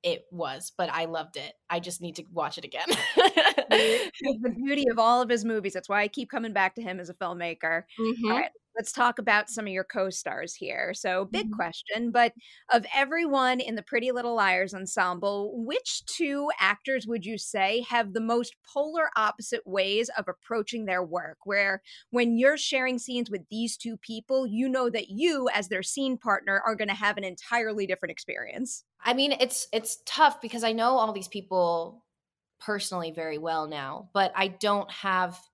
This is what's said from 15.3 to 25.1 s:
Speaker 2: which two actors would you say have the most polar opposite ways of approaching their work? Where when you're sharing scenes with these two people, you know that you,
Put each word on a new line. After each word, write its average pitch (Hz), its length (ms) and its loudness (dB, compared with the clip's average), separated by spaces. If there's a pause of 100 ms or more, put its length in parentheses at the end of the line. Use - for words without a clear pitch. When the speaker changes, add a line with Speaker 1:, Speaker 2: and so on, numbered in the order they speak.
Speaker 2:
which 330 420 -4
two 285 520 -2
actors 208 480 0
would 226 180 -4
you 214 140 -6
say 208 500 0
have 226 240 2
the 220 80 -2
most 233 440 0
polar 311 520 0
opposite - 500 -2
ways 196 520 0
of 202 100 -4
approaching 220 560 -4
their 185 180 0
work? 160 420 -6
Where 196 380 0 (280)
when 240 280 4
you're 277 200 8
sharing 254 400 0
scenes 240 320 -4
with 190 200 -6
these 220 260 -4
two 226 200 -8
people, 254 500 -2
you 233 220 0
know 254 220 2
that 220 180 -4
you, 262 460 2